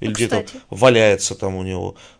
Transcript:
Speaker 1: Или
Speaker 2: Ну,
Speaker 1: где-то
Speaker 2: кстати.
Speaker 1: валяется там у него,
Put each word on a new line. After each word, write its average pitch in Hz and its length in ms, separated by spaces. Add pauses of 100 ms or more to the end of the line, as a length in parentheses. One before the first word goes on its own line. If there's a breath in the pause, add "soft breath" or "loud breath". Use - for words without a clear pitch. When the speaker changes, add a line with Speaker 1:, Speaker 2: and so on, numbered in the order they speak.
Speaker 1:
Или 113 80
Speaker 2:
Ну, 110 60
Speaker 1:
где-то 110 280
Speaker 2:
кстати. - 280
Speaker 1:
валяется 107 640
там 95 220
у 92 60
него, 92 340 (240 loud breath)